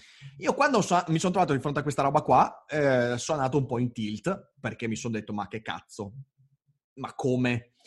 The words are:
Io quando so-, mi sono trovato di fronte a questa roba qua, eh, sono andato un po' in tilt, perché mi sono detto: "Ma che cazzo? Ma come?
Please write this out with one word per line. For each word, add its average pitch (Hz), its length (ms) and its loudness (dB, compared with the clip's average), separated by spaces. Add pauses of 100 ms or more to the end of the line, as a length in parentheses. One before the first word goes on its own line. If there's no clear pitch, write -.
(380)
Io - 160 0
quando 269 260 4
so-, 175 280 2
mi 160 100 0
sono 180 140 0
trovato 175 200 2
di 135 80 2
fronte 147 200 -2
a - 20 0
questa 143 200 -2
roba 139 200 2
qua, - 440 4
eh, 131 520 2
sono 156 200 -2
andato 131 200 0
un 131 80 2
po' 120 120 -2
in 120 140 -2
tilt, 107 640 -6
perché 113 300 -6
mi 113 80 -2
sono 117 180 -6
detto: 107 180 -8
"Ma 104 140 -6
che 110 160 -10
cazzo? 98 500 -12 (800)
Ma - 200 -12
come? 123 600 0 (120)